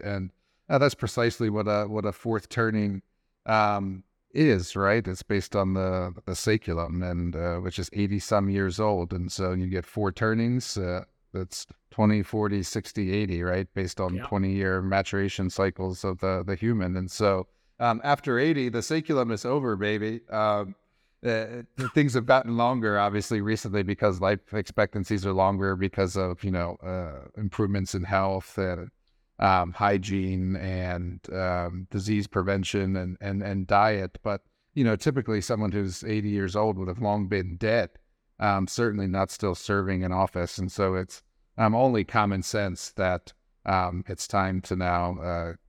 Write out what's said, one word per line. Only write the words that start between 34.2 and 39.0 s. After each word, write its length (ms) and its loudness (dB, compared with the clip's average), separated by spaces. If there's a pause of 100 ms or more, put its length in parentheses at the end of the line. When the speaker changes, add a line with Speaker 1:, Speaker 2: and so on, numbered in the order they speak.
Speaker 1:
But, 180 -4 (340)
you 80 2
know, 120 4
typically 460 0
someone 300 0
who's 320 -2
eighty 260 -2
years 260 0
old 220 2
would 100 -4
have 140 -6
long 260 0
been 300 -2
dead, 320 2 (500)
um, 280 2
certainly 400 0